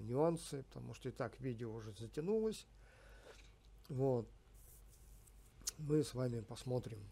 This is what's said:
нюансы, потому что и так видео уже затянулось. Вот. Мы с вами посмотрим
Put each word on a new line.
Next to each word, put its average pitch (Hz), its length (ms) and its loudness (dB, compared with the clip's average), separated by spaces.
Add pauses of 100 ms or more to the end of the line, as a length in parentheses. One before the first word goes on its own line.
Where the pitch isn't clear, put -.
нюансы, 143 600 4
потому 123 280 -8
что - 160 -6
и 123 40 -2
так 120 280 -2
видео 120 320 -2
уже 110 220 -8
затянулось. 190 720 0 (1200)
Вот. 127 400 4 (1500)
Мы 151 260 6
с - 80 -2
вами 123 280 2
посмотрим 113 600 -2 (120)